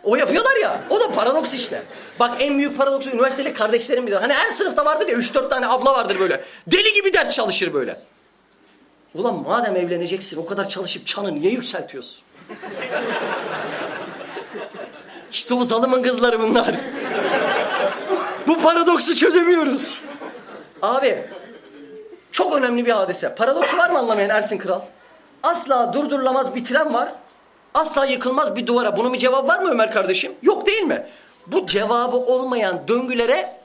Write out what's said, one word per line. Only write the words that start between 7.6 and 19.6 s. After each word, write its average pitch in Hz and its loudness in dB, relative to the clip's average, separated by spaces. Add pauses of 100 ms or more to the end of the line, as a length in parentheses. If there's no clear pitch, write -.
böyle. 127 -4 (1160)
Ulan 208 -2
madem 190 -2
evleneceksin, 175 -4
o 170 -8
kadar 196 -4
çalışıp 185 -6
çanı 196 -4
niye 165 2
yükseltiyorsun? 180 -8 (3000)
İşte - 0
o 247 2
zalımın 247 2
kızları 247 2
bunlar. 226 2 (1700)
Bu 320 4
paradoksu 330 4
çözemiyoruz. 330 4 (800)